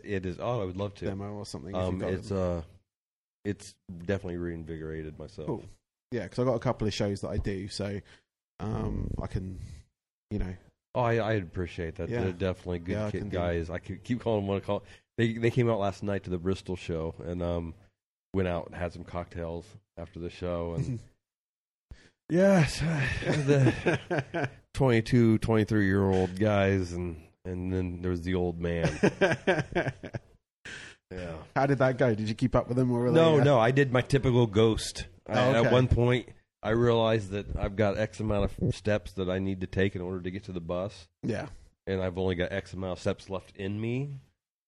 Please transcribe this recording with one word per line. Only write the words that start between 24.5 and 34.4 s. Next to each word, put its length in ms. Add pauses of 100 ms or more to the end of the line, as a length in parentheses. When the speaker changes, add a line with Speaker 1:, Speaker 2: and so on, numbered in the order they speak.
Speaker 2:
<laughs> 120
Speaker 1:
twenty-two, 640
twenty-three-year-old 1000
guys, 540
and, 280 (240)
and 280
then 300
there 80
was 120
the 120
old 260
man. 280 (140)
Speaker 2:
<laughs> 880 (1200)
Speaker 1:
Yeah. 220 (240)
Speaker 2:
How 80
did 140
that 180
go? 180
Did 140
you 60
keep 200
up 140
with 80
them, 160
or 120
were 60
Speaker 1:
No, 260
Speaker 2:
they, 40
uh, 40
Speaker 1:
no, 140
I 120
did 200
my 120
typical 440